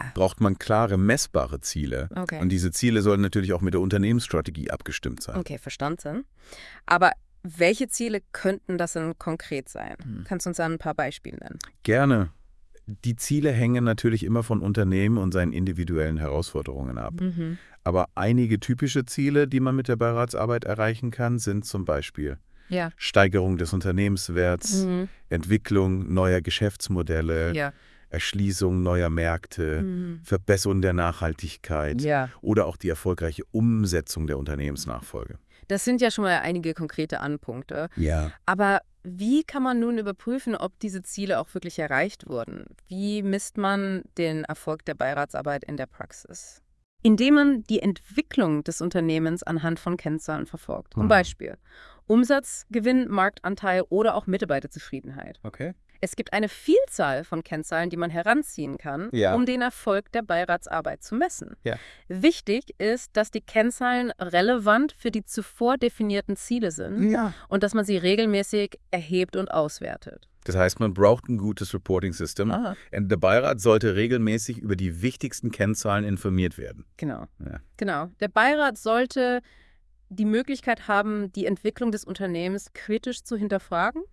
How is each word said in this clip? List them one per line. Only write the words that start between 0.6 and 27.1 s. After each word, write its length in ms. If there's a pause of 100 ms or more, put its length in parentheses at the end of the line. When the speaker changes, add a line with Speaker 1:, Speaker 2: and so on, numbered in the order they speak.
Speaker 1:
messbare 600
Ziele. 560
Speaker 2:
Okay. 240
Speaker 1:
Und 80
diese 240
Ziele 280
sollen 200
natürlich 320
auch 80
mit 140
der 60
Unternehmensstrategie 920
abgestimmt 500
sein. 140
Speaker 2:
Okay, 220
verstanden. 680 (600)
Aber 280 (320)
welche 420
Ziele 360 (100)
könnten 440
das 180
denn 260
konkret 480
sein? 340
Speaker 1:
Hm. 240
Speaker 2:
Kannst 200
du 40
uns 60
da 100
ein 120
paar 160
Beispiele 440
nennen? 220 (240)
Speaker 1:
Gerne. 460 (580)
Die 280
Ziele 340
hängen 320
natürlich 400
immer 220
von 180
Unternehmen 560
und 140
seinen 200
individuellen 680
Herausforderungen 800
ab. 220
Speaker 2:
Mhm. 380 (240)
Speaker 1:
Aber 320
einige 460
typische 440
Ziele, 440
die 100
man 160
mit 140
der 80
Beiratsarbeit 680
erreichen 460
kann, 300
sind 240
zum 200
Beispiel 540 (300)
Speaker 2:
Ja. 280
Speaker 1:
Steigerung 600
des 140
Unternehmenswerts, 1120
Speaker 2:
Mhm. 240 (220)
Speaker 1:
Entwicklung 840
neuer 260
Geschäftsmodelle, 1160